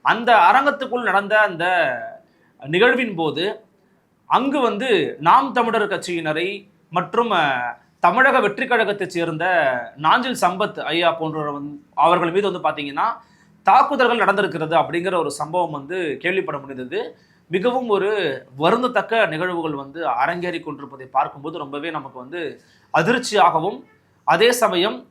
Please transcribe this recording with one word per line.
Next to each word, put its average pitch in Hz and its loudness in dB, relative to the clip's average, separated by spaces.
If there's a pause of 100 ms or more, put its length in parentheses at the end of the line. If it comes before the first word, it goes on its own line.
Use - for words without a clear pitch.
அந்த 220 4
அரங்கத்துக்குள் 247 4
நடந்த 202 2
அந்த 175 0 (720)
நிகழ்வின் 220 2
போது 165 -4 (600)
அங்கு 269 0
வந்து 208 0
நாம் 220 4
தமிழர் 226 0
கட்சியினரை 175 -6 (200)
மற்றும், 220 -2
அ, 143 0 (400)
தமிழக 254 4
வெற்றி 220 -2
கழகத்தைச் 208 -2
சேர்ந்த 165 0 (220)
நாஞ்சில் 190 0
சம்பத் 190 -4
ஐயா 165 0
போன்றவர் 156 -4
வந்து, 143 -10 (160)
அவர்கள் 170 2
மீது 190 0
வந்து 156 -2
பாத்தீங்கன்னா 147 -6 (600)
தாக்குதல்கள் 240 4
நடந்திருக்கிறது 170 0
அப்படிங்கிற 170 0
ஒரு 156 0
சம்பவம் 160 -2
வந்து 147 -6
கேள்விப்பட 170 -2
முடிந்தது. 135 -10 (300)
மிகவும் 240 -2
ஒரு 190 -2 (140)
வருந்தத்தக்க 220 2
நிகழ்வுகள் 160 -4
வந்து 139 -8
அரங்கேறி 165 -2
கொண்டிருப்பதை 135 -14
பார்க்கும்போது 151 -4
ரொம்பவே 147 -8
நமக்கு 135 -10
வந்து 147 -10 (320)
அதிர்ச்சியாகவும் 180 2 (400)
அதே 208 4
சமயம் 214 0